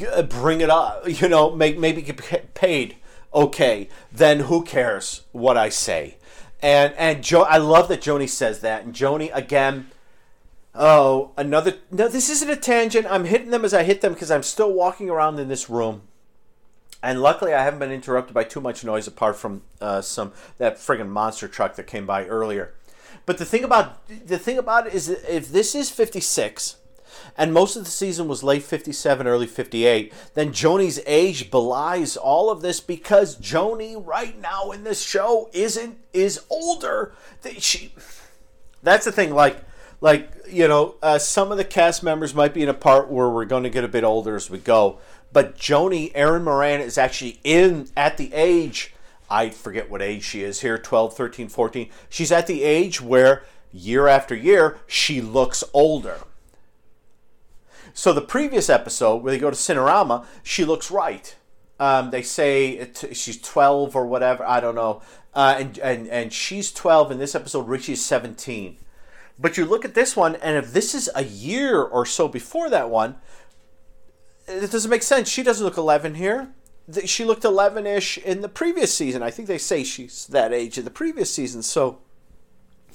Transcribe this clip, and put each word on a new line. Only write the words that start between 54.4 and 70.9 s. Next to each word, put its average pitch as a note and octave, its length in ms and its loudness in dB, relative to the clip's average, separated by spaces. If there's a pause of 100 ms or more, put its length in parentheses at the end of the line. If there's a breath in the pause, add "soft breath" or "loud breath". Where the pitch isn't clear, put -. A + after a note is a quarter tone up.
she - 360 -2
looks A2+ 420 0 (100)
older. C#3 460 2 (1700 soft breath)
So - 200 2
the C#3 80 2
previous C4 480 -2
episode, A#2 540 2
where C3 80 -2
they C3+ 80 -2
go C#3+ 100 0
to B2+ 60 -4
Cinerama, C#3 680 2 (180 loud breath)
she - 200 -2
looks D#3+ 280 -2
right. E3+ 440 -6 (440)
Um, C3 320 2
they B2+ 100 -4
say C#3 500 0
it, B2 320 -14 (100)
she's - 280 -10
twelve C#3+ 540 2
or B2+ 100 0
whatever, B2+ 400 -2
I B2 140 2
don't A#2 160 -2
know. A2 260 -4 (320 soft breath)
Uh, C3+ 240 4
and, C3+ 220 -8
and, A#2+ 280 -4
and A#2 240 -6
she's - 400 -8
twelve D#3 400 4
in B2+ 60 -6
this C#3+ 180 -6
episode, C#3+ 320 -6
Richie's C3 380 -6
seventeen. A#2 720 -6 (600 soft breath)
But E3 200 -2
you F3 80 0
look A3 180 0
at - 120 -12
this B3+ 200 2
one, E3 220 2
and D#3 180 -2
if B2 160 -2
this A3 240 0